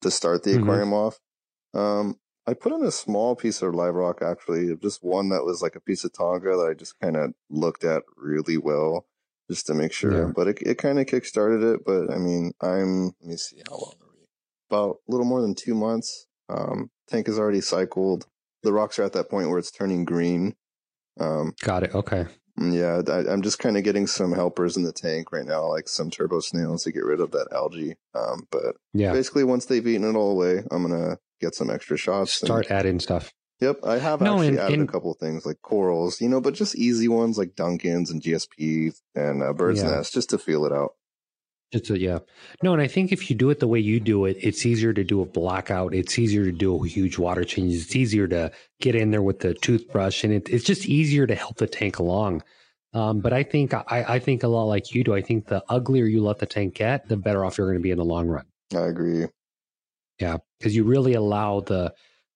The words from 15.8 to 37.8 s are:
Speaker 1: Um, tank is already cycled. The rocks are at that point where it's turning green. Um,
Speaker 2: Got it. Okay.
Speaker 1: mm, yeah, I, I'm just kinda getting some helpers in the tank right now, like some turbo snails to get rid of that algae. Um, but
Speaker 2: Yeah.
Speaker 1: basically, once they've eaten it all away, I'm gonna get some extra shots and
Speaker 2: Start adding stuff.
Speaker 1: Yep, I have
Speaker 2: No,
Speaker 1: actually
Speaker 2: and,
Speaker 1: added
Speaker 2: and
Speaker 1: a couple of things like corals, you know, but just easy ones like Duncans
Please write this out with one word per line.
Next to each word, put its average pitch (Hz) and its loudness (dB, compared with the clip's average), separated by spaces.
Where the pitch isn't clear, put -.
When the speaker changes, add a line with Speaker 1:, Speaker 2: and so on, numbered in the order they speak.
Speaker 1:
Um, - -6
tank 110 -2
is 110 0
already 104 2
cycled. 92 0
The 107 2
rocks 107 0
are 110 2
at 101 -2
that 87 -2
point 92 -2
where 87 0
it's 87 -8
turning 92 -2
green. 85 0
Um, 78 -4
Speaker 2:
Got 92 0
it. 90 -4
Okay. 95 -2
Speaker 1:
mm, 87 0
yeah, 87 0
I, 87 0
I'm 98 0
just 107 -2
kinda 107 2
getting 101 2
some 92 0
helpers 87 0
in 92 0
the 82 -2
tank 82 -6
right 76 -4
now, 78 -2
like 78 -4
some 80 -4
turbo 85 -2
snails 82 -4
to 80 -4
get - -4
rid 76 0
of 82 0
that 69 -2
algae. 78 -4
Um, 58 -6
but 62 -2
Speaker 2:
Yeah. 101 2
Speaker 1:
basically, 131 2
once 127 2
they've 120 0
eaten 113 2
it 110 0
all 101 2
away, 90 2
I'm 85 0
gonna 85 -2
get 82 -4
some - -4
extra - -4
shots 95 -2
and - -4
Speaker 2:
Start 113 0
adding 95 2
stuff. 85 -4
Speaker 1:
Yep, 135 2
I 113 2
have 151 -2
Speaker 2:
No, 208 4
Speaker 1:
actually 175 4
Speaker 2:
and, 139 2
Speaker 1:
added 143 2
Speaker 2:
and 143 0
Speaker 1:
a - -10
couple 87 -4
of - -12
things 80 -6
like 78 -6
corals, 90 0
you 117 0
know, 131 2
but 139 0
just 196 -2
easy 117 2
ones 113 2
like 92 -4
Duncans 87 0